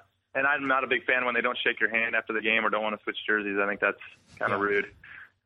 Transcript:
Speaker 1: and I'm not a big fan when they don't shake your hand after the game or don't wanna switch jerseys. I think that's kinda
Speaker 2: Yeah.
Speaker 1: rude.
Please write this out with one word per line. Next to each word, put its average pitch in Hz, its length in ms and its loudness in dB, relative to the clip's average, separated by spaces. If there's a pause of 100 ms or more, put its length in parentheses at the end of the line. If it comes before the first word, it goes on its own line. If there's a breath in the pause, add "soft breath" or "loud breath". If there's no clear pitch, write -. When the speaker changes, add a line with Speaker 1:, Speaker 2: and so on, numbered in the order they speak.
(340)
Speaker 1:
and 135 120 0
I'm 143 200 0
not 135 160 2
a 131 40 -2
big 127 180 0
fan 127 220 2
when 120 80 0
they 117 80 2
don't 123 200 0
shake 120 160 0
your 107 120 2
hand 113 260 0
after 113 160 -2
the 110 80 0
game 110 240 2
or 107 60 2
don't 107 120 0
wanna 107 220 -2
switch 104 140 -6 (100)
jerseys. 104 340 2
I 101 60 2
think 101 120 -2
that's 101 200 2 (380)
kinda 107 180 0
Speaker 2:
Yeah. 98 60 0
Speaker 1:
rude. 101 240 2 (600 loud breath)